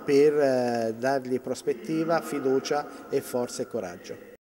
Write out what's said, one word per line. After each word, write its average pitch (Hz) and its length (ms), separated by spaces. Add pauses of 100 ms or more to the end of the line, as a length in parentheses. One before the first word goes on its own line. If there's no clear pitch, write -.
per, 147 300
eh, 123 640
dargli 127 420
prospettiva, 151 800
fiducia 143 680 (200)
e 135 140
forza 123 400
e 120 60
coraggio. 95 480 (300)